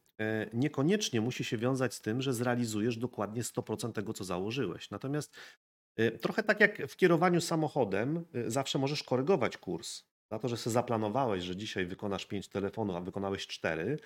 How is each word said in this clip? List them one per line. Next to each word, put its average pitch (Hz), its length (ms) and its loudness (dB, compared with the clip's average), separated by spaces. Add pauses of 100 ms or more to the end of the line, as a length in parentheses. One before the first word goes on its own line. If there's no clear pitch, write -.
(200)
e, 107 320 -2
niekoniecznie 147 680 2
musi 123 240 -2
się 123 140 -2
wiązać 127 360 0
z - 60 -12
tym, 120 220 0
że 135 120 0
zrealizujesz 117 640 0
dokładnie 113 460 -4
sto - 180 -4
procent 110 320 -4
tego, 107 180 -4
co 101 120 -8
założyłeś. 92 680 -4
Natomiast, 135 460 -6 (600)
e, 113 140 4
trochę - 320 -2
tak 214 180 2
jak 208 280 4
w - 80 -18
kierowaniu 175 440 6
samochodem, 147 840 0 (100)
e, 117 160 -2
zawsze 135 280 0
możesz 139 240 0
korygować 135 540 2
kurs. - 480 -8 (280)
Za 110 60 -2
to, 123 100 -2
że 120 80 0
sobie 110 180 -2
zaplanowałeś, 110 680 2
że 90 120 -4
dzisiaj 98 300 -2
wykonasz 95 400 -4
pięć 101 220 -6
telefonów, 98 480 -2
a 87 40 -4
wykonałeś 98 460 -4
cztery, 90 580 -2